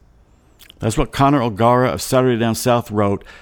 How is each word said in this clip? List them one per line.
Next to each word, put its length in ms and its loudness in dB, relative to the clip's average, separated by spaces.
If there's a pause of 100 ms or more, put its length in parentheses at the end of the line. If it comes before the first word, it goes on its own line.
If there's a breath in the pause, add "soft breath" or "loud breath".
(800)
That's 200 -4
what 120 -2
Connor 320 2
O'Gara 460 2
of 140 -4
Saturday 360 0
Down 160 0
South 360 -2
wrote, 340 -2 (180 loud breath)